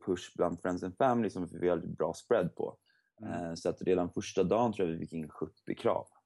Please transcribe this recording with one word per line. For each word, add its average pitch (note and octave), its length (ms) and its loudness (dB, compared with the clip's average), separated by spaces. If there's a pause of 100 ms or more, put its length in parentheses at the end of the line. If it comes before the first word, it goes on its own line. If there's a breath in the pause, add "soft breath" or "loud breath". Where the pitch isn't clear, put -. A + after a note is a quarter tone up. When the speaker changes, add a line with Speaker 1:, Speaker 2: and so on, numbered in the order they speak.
Speaker 1:
push - 300 -2
bland F2 260 0
Friends F2+ 220 -2
and F#2 140 -8
Family A#2+ 320 2
som F#2 140 -4
vi E2+ 60 -6
fick F2 140 -6
väldigt F2 340 2
bra D#2+ 160 0
spread F#2+ 420 0
på. - 220 -6 (440)
Speaker 2:
Mm. G#2 120 -6
Speaker 1:
Eh, E2+ 200 -4
så F2 160 -2
att E2+ 120 -4
redan F2+ 280 4
första - 340 0
dagen G#2+ 300 4
tror G2 140 0
jag E2 60 0
vi E2+ 60 -4
fick - 140 -8
in D#2+ 160 -6
sjuttio - 460 -8
krav. - 320 0 (180)